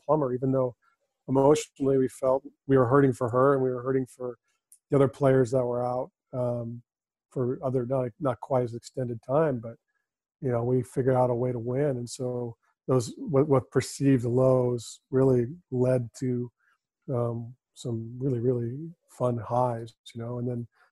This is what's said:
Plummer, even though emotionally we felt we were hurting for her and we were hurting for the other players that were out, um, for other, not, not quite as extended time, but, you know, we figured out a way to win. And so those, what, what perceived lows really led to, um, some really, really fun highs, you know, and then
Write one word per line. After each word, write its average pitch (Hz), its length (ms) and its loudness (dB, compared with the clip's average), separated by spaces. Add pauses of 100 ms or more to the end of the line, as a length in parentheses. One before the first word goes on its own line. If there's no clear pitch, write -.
Plummer, 143 280 0
even 131 180 -2
though 127 240 -2 (540)
emotionally 139 680 2
we 131 120 0
felt 131 340 0 (240)
we 135 100 4
were 127 100 6
hurting 135 260 6
for 123 160 -4
her 127 240 4
and 131 100 0
we 127 60 0
were 123 140 -6
hurting 131 220 -2
for 123 320 -12 (520)
the 143 80 2
other 135 100 6
players 131 440 4
that 131 120 2
were 123 220 -2
out, 123 260 -4 (220)
um, 120 480 -6 (480)
for 131 340 -2
other, 127 220 -2
not, 127 240 -2 (100)
not 131 220 -2
quite 127 220 0
as 117 100 -6
extended 120 520 -8
time, 139 380 0
but, 117 120 -14 (640)
you 135 100 -2
know, 120 140 -2
we 127 180 2
figured 131 320 0
out 127 140 4
a 120 60 -2
way 123 180 -2
to 120 60 -6
win. 131 320 -2
And 120 180 -8
so 123 480 -8 (280)
those, 127 320 0
what, 156 300 2
what 135 240 2
perceived 135 540 0
lows 123 760 0 (100)
really 131 380 2 (240)
led 123 380 0 (100)
to, 123 320 -4 (600)
um, 120 420 -4 (180)
some 117 440 -8
really, 127 220 -2
really 120 380 -2 (320)
fun 123 280 -2
highs, 117 560 -2 (200)
you 117 80 -12
know, 120 180 -8
and 120 80 -4
then 120 200 -6 (240)